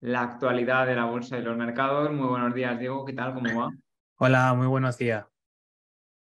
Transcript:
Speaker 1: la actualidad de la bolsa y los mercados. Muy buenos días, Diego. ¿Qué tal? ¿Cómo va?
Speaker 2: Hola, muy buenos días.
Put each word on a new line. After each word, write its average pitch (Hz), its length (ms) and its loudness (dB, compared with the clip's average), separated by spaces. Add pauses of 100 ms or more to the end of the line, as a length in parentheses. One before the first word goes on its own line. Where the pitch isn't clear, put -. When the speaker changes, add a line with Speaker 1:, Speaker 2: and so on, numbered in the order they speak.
Speaker 1:
la 123 220 -2
actualidad 123 680 2
de 127 80 2
la 120 80 0
bolsa 120 340 -4
y 117 40 -4
los 117 140 -4
mercados. 135 560 0
Muy 139 140 -2
buenos 123 260 0
días, 123 240 -2
Diego. 131 280 -6
¿Qué 135 80 -10
tal? 131 220 -6
¿Cómo 117 220 -4
va? 120 140 -2 (460)
Speaker 2:
Hola, 127 380 4
muy 127 120 2
buenos 131 320 0
días. 113 280 -2 (960)